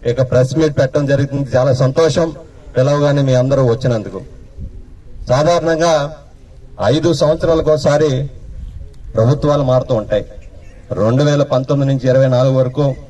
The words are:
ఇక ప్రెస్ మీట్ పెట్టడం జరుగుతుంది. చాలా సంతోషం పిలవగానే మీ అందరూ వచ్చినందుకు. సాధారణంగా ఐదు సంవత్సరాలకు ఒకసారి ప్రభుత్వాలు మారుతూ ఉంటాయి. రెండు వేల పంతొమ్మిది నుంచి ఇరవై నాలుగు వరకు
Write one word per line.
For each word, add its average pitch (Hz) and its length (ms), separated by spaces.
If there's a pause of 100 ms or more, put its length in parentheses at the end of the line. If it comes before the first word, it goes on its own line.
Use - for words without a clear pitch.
ఇక 123 240
ప్రెస్ 127 280
మీట్ 151 200
పెట్టడం 139 280
జరుగుతుంది. 135 500
చాలా 131 160
సంతోషం 156 640 (420)
పిలవగానే 143 460
మీ 135 120
అందరూ 135 320
వచ్చినందుకు. 110 540 (1080)
సాధారణంగా 156 880 (680)
ఐదు 151 280
సంవత్సరాలకు 156 580
ఒకసారి 147 600 (840)
ప్రభుత్వాలు 143 480
మారుతూ 127 320
ఉంటాయి. 107 300 (680)
రెండు 113 300
వేల 147 200
పంతొమ్మిది 135 500
నుంచి 131 160
ఇరవై 135 200
నాలుగు 127 260
వరకు 131 400 (160)